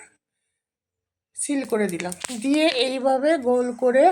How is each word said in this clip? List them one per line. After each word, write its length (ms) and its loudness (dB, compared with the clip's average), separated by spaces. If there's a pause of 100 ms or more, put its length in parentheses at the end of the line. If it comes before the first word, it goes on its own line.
(1300)
সিল 300 -6
করে 220 -2
দিলাম। 260 -6 (300)
দিয়ে 260 2
এইভাবে 680 0
গোল 360 0
করে 400 2